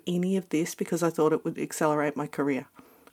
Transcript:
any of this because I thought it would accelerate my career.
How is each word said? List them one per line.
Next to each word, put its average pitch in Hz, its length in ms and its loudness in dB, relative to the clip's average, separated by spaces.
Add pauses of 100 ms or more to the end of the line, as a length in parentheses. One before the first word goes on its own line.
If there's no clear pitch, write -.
any 180 280 0
of 185 140 -2
this 160 240 0
because 156 300 -2
I 170 80 4
thought 156 220 4
it 151 120 0
would 165 140 -4
accelerate 151 580 0
my 147 80 -4
career. 143 400 -2 (480)